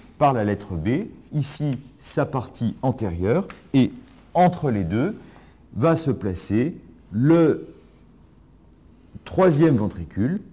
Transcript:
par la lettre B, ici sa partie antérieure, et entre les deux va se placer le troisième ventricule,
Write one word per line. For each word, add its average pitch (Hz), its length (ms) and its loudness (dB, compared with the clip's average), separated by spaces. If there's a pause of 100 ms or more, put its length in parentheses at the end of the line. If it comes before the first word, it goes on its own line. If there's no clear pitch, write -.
(180)
par 143 160 2
la 113 100 0
lettre 101 320 -4
B, 117 320 -2 (260)
ici 147 440 -4 (220)
sa - 260 -4
partie 117 580 -6
antérieure, 110 640 -2 (260)
et 135 180 4 (420)
entre 175 360 2
les 104 140 0
deux 117 340 -2 (580)
va 160 200 2
se 160 160 -2
placer 104 640 -2 (360)
le 156 560 2 (1600)
troisième 160 520 4
ventricule, 104 640 -4 (100)